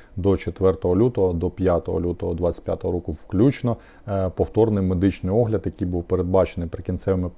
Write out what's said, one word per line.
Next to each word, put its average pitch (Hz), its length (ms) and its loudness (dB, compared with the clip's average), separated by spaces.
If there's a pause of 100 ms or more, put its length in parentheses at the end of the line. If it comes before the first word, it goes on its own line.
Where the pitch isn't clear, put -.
(160)
до 95 200 2
четвертого 92 600 0
лютого, 101 360 2
до 87 180 -2
п'ятого 87 500 0
лютого 87 340 -4
двадцять 85 300 -2
п'ятого 90 280 -4
року 87 200 -4
включно, 117 640 0 (320)
е, 95 280 -2
повторний 107 480 2
медичний 92 500 0
огляд, 107 300 0
який 87 240 -4
був 87 140 -2
передбачений 90 680 0
прикінцевими 92 680 -4